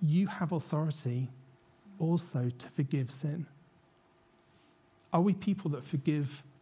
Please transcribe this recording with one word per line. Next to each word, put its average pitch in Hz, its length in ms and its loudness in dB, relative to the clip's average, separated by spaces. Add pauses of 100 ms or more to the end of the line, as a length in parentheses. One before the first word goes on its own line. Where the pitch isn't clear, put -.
You 175 260 4
have - 240 -2
authority 143 800 -2 (680)
also 160 500 0
to 123 200 -10
forgive 135 420 -2
sin. 151 340 -4 (1700)
Are 170 100 6
we 196 120 6
people 190 380 0
that 135 120 -4
forgive 147 580 0 (200)